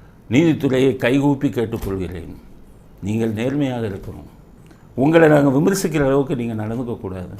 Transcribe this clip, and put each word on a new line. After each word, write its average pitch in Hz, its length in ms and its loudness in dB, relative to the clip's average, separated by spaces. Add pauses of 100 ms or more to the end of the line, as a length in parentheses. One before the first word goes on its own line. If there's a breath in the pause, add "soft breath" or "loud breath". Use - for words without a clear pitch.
(300 soft breath)
நீதித்துறையை 131 640 2
கைகூப்பி 139 540 0
கேட்டுக்கொள்கிறேன், 92 840 -6 (640)
நீங்கள் 110 300 -2
நேர்மையாக 123 560 -2
இருக்கணும். - 420 -12 (640 soft breath)
உங்களை 160 340 6
நாங்க 143 200 6
விமர்சிக்கிற 160 560 0
அளவுக்கு 135 300 0
நீங்க 117 300 -6
நடந்துக்க 117 340 -6
கூடாது. 92 300 -10 (100)